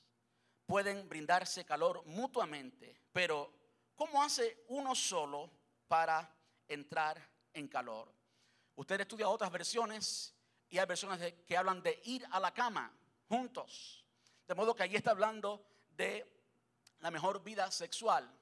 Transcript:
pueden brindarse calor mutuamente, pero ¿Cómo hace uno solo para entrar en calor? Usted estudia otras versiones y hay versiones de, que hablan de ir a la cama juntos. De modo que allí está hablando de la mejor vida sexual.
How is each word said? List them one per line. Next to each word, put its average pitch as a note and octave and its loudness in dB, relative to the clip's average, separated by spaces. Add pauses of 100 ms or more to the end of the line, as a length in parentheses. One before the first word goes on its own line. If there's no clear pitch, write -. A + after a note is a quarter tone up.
(640)
pueden G3 0
brindarse E3+ 0
calor D#3+ 2
mutuamente, D#3 -6 (100)
pero D#3+ 2 (460)
¿Cómo D4 4
hace C4 0
uno C4+ -2
solo D3+ -2 (360)
para D#3+ 2 (360)
entrar D#3 -2 (320)
en D3 -8
calor? A#2 -8 (600)
Usted F#3+ -2
estudia G#3+ -2
otras G3+ 0
versiones G#3+ -4 (340)
y E3+ 0
hay F#3+ 6
versiones F3+ -2
de, F3 -6
que F3 2
hablan F#3 2
de E3 0
ir B3+ -4
a F3+ 0
la F#3 2
cama G3 -2 (320)
juntos. - -6 (420)
De F3+ -4
modo A3 2
que G3+ 2
allí F3+ 0
está G#3+ 4
hablando G#3 0 (240)
de G3 -4 (680)
la D#3+ -4
mejor F3+ 0
vida G3 -2
sexual. E3+ 0 (100)